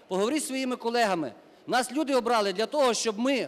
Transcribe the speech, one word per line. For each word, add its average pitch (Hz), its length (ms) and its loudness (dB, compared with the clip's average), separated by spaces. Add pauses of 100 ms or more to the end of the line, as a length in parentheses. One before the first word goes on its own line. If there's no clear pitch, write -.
поговоріть 220 340 0
зі - 60 -6
своїми 262 280 -4
колегами. 202 580 0 (340)
Нас 240 240 0
люди 277 240 0
обрали 220 380 2
для 214 120 -2
того, 254 280 2
щоб 214 260 -2
ми 247 280 0